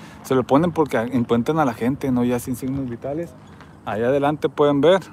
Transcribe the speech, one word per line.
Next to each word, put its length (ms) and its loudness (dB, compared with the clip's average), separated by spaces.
Se 100 -2
lo 100 4
ponen 280 2
porque 260 0
encuentran 600 0
a 60 2
la 80 0
gente, 400 -4
¿no? 100 0
Ya 160 0
sin 160 -6
signos 340 -6
vitales. 460 -10
Allá 220 -2
adelante 400 0
pueden 320 2
ver, 200 6